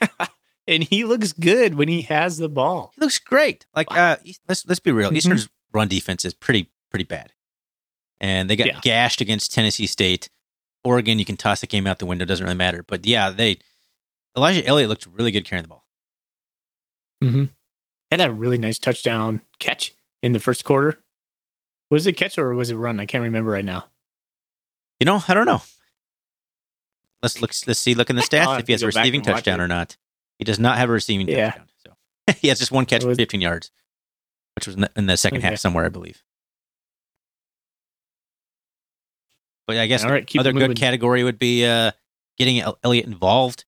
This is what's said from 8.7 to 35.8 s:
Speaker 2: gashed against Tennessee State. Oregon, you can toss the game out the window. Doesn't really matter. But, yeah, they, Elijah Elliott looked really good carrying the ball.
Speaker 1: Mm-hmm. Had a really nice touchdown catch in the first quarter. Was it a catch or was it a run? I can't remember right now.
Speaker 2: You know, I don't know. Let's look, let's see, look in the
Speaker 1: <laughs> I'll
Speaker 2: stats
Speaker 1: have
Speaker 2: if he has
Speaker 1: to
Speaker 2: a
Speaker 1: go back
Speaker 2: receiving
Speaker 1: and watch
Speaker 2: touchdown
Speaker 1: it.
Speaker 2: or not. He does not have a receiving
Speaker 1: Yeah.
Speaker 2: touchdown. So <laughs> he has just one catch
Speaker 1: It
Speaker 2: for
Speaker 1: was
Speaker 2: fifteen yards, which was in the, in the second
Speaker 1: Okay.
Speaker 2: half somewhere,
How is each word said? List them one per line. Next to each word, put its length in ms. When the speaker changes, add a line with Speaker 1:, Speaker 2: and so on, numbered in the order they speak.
Speaker 2:
gashed 400
against 320
Tennessee 360
State. 420
Oregon, 340
you 60
can 120
toss 260
the 40
game 220
out 100
the 80
window. 180
Doesn't 200
really 120
matter. 280
But, 220
yeah, 240
they, 280
Elijah 280
Elliott 240
looked 180
really 260
good 120
carrying 200
the 40
ball. 160
Speaker 1:
Mm-hmm. 200
Had 80
a 120
really 240
nice 220
touchdown 640
catch 340
in 80
the 80
first 260
quarter. 360
Was 160
it 40
a 20
catch 260
or 160
was 160
it 40
a 40
run? 220
I 60
can't 180
remember 260
right 140
now. 220
Speaker 2:
You 60
know, 200
I 80
don't 120
know. 160
Let's 220
look, 80
let's 140
see, 140
look 160
in 60
the 60
Speaker 1:
<laughs> 0
I'll 60
Speaker 2:
stats 240
Speaker 1:
have 80
Speaker 2:
if 80
he 60
has 80
Speaker 1:
to 40
Speaker 2:
a 40
Speaker 1:
go 40
back 80
Speaker 2:
receiving 200
Speaker 1:
and 40
watch 120
Speaker 2:
touchdown 220
Speaker 1:
it. 40
Speaker 2:
or 40
not. 280
He 60
does 140
not 200
have 100
a 40
receiving 360
Speaker 1:
Yeah. 220
Speaker 2:
touchdown. 180
So 480
<laughs> 40
he 100
has 100
just 140
one 120
catch 180
Speaker 1:
It 20
Speaker 2:
for 60
Speaker 1:
was 80
Speaker 2:
fifteen 220
yards, 300
which 100
was 80
in 60
the, 160
in 100
the 100
second 220
Speaker 1:
Okay. 120
Speaker 2:
half 100
somewhere, 240